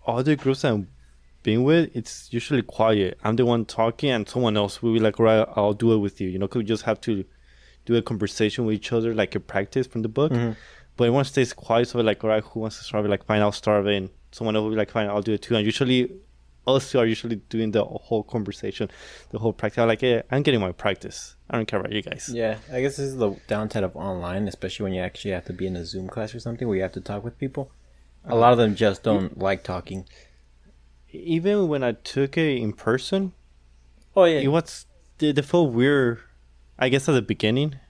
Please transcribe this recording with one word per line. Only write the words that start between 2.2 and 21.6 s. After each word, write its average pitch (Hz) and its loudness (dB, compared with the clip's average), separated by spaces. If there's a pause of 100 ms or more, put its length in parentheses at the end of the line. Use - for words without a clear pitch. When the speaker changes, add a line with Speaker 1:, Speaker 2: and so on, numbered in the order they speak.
Speaker 1:
usually 120 0
quiet. 107 2
I'm 110 0
the 123 4
one 117 2
talking 113 -2
and 110 -2
someone 117 0
else 101 -2
will 117 2
be 113 4
like, 110 2
"Right, 110 6
I'll 104 2
do 113 2
it 110 4
with 101 -2
you." 95 -4
You 92 -6
know, 98 -2
'cause 120 -4
we 110 -2
just 107 -2
have 110 -2
to 101 -2 (600)
do 120 2
a 117 4
conversation 110 -2
with 107 0
each - -8
other, 117 0
like 104 0
a 104 -2
practice 107 -4
from 113 -6
the 113 -4
book. 139 0
Speaker 2:
Mm-hmm. 120 0 (440)
Speaker 1:
But 123 4
everyone 131 4
stays 131 0
quiet, 120 0
so 120 -4
we're 117 2
like, 104 0
"All 110 0
right, 110 2
who - -10
wants 110 -8
to - -18
start?" 107 -4
We're 104 0
like, 101 0
"Fine, 107 2
I'll 104 4
start 104 0
it." 101 2
And 95 -6 (220)
someone 110 -4
else 107 2
will 110 -2
be 110 -2
like, 104 -2
"Fine, 107 0
I'll 101 0
do 107 -2
it 104 -2
too." - -2
And 107 2
usually, 123 2 (560)
us 135 2
two 135 2
are 117 4
usually 113 -2 (140)
doing 110 -2
the 104 2
whole - -4
conversation, 101 -6 (400)
the - -10
whole 107 0
practice. - -4
I'm 117 4
like, 113 2
"Yeah, 120 2 (100)
I'm 131 0
getting 127 2
my 92 -2
practice. - -6 (140)
I - -2
don't 110 -2